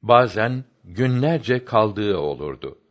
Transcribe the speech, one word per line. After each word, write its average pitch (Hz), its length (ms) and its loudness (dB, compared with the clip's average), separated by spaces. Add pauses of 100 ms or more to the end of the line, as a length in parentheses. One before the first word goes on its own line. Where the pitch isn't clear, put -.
Bazen 120 600 2 (200)
günlerce 127 800 -2
kaldığı 104 520 0
olurdu. 69 600 -8 (140)